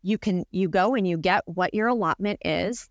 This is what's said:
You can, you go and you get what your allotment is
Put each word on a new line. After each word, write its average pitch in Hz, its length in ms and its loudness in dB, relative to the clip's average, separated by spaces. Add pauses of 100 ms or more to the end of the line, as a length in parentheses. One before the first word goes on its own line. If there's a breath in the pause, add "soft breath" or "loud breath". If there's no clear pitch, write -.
You 202 160 0
can, 180 320 0
you 185 180 0
go 196 260 2
and 202 120 2
you 175 100 0
get 180 300 2
what 180 280 -2
your 214 140 2
allotment 202 560 0
is 175 460 -2